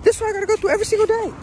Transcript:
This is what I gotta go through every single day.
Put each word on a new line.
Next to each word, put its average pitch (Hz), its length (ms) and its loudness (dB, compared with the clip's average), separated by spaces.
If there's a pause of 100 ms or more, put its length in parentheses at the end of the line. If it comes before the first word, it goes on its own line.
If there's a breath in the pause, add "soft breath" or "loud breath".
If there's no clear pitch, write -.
This 440 120 6
is - 60 -8
what 440 80 -2
I 427 40 -2
gotta 392 120 -4
go 427 100 0
through 392 160 -2
every 427 140 0
single 427 220 2
day. 440 340 -2